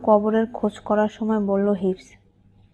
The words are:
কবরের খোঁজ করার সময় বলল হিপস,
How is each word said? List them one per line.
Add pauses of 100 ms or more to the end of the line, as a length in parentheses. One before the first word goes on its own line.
কবরের
খোঁজ
করার
সময়
বলল
হিপস, (680)